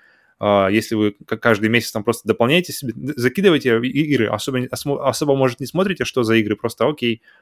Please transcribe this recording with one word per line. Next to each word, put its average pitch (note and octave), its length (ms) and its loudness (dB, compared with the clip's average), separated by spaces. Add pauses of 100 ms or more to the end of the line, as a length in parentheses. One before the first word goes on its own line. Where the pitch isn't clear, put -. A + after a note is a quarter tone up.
(400)
А, G2+ 300 4
если G#2+ 260 0
вы G#2+ 160 2 (140)
к-, A2+ 120 -6
каждый A2 320 2
месяц A#2 240 0
там G#2 100 -6
просто A2+ 240 -2
дополняете C3 460 0
себе, A#2+ 220 -8
д-, C3+ 220 -8
закидываете B2+ 600 2
и-, B2 100 -4 (240)
игры, A2 140 2
особо, A2 400 -4
осмо-, C#3 420 -6
особо, D3 260 0
может, C3 260 0
не C3+ 60 -6
смотрите, F3+ 380 -2
что - 180 -2
за A2+ 120 2
игры, G#2+ 220 2
просто A2+ 300 -2
окей, A#2+ 340 -4 (200)